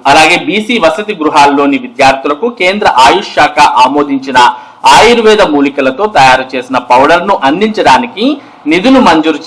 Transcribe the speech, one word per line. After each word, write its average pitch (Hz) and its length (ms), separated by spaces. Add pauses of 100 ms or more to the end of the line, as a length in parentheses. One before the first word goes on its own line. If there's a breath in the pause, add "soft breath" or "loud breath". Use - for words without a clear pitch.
అలాగే 156 300 (120)
బీసీ 214 360
వసతి 208 380
గృహాల్లోని 143 560
విద్యార్థులకు 135 680 (120)
కేంద్ర 196 260 (200)
ఆయుష్ 175 300
శాఖ 151 220 (260)
ఆమోదించిన 139 540 (540 loud breath)
ఆయుర్వేద 214 500
మూలికలతో 139 640
తయారు 131 500
చేసిన 127 220
పౌడర్ను 165 560 (140)
అందించడానికి 165 760 (420 loud breath)
నిధులు 202 340
మంజూరు 160 460